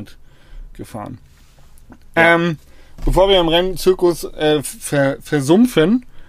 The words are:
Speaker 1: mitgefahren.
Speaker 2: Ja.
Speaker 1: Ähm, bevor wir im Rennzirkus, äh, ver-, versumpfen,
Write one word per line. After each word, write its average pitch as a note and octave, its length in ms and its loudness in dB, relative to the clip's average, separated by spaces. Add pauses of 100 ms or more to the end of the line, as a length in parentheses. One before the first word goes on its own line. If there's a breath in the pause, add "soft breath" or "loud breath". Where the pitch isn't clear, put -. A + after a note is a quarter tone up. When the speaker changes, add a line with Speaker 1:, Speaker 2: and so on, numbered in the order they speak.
(720 soft breath)
Speaker 1:
mitgefahren. G#2 460 -14 (1000 soft breath)
Speaker 2:
Ja. E3+ 180 6
Speaker 1:
Ähm, E3+ 220 -2 (480 soft breath)
bevor F#3 240 2
wir F#3+ 100 4
im E3 80 2
Rennzirkus, F3 800 0
äh, D3+ 360 -2
ver-, C#3 600 -4
versumpfen, E3+ 840 0 (240 soft breath)